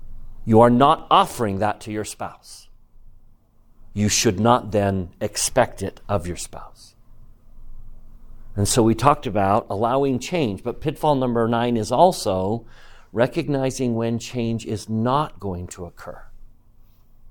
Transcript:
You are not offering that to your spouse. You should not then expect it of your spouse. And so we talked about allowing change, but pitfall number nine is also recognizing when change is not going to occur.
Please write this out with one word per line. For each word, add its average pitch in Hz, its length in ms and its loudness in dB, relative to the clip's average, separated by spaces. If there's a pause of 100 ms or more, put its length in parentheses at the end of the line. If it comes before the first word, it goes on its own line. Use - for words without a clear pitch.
(440)
You 113 160 8
are 120 100 10
not 139 400 4
offering 120 480 2
that 104 220 -2
to 110 100 -12
your 107 140 -6
spouse. - 640 -14 (1200)
You 104 160 0
should 101 300 2
not 117 320 4
then 98 400 0 (100)
expect - 640 0
it - 260 -8
of 90 200 -2
your 85 80 -6
spouse. - 580 -16 (1600)
And 104 140 0
so 113 160 4
we 113 100 6
talked 139 320 2
about 101 420 2
allowing 123 520 0
change, 123 420 -4
but - 180 -8
pitfall 147 360 0
number 117 320 0
nine 120 280 0
is 107 140 -2
also 117 760 2 (440)
recognizing 131 840 0
when 117 240 -2
change 113 440 -4
is 107 240 -6
not 120 520 -2
going 90 260 -8
to 90 200 -12
occur. - 360 -16 (1080)